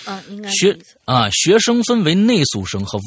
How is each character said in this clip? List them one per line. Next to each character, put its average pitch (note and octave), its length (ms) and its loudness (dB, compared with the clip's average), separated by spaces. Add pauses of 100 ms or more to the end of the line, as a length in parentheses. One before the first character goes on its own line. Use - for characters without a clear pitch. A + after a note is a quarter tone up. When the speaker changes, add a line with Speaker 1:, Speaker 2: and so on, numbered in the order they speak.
Speaker 1:
对。 G3+ 80 -10
嗯， F#3+ 160 -14
应 G3+ 100 -14
该 G#2 80 -12
是 F#2+ 80 -2
这 G3 160 4
个 - 60 -8
意 - 20 -20
思。 - 60 -20
Speaker 2:
学-， - 180 -20
啊， A#2+ 240 2
学 F3 300 2
生 A#3+ 240 0
分 A3+ 220 0
为 D#3 100 2
内 G#3 300 2
宿 G2+ 200 -2
生 G2 220 -6
和 G#2+ 200 -6